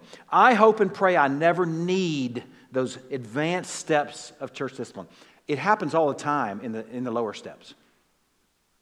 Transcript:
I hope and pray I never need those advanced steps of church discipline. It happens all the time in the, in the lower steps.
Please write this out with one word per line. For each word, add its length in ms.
I 240
hope 260
and 140
pray 240
I 100
never 380
need 760
those 260
advanced 640
steps 640
of 140
church 240
discipline. 300
It 120
happens 340
all 140
the 80
time 460
in 100
the, 180
in 140
the 80
lower 220
steps. 400